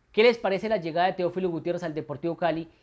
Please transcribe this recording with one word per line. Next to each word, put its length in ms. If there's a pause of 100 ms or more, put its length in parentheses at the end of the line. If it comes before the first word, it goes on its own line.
(120)
¿Qué 100
les 160
parece 280
la 120
llegada 300
de 40
Teófilo 380
Gutiérrez 320
al 100
Deportivo 460
Cali? 320 (120)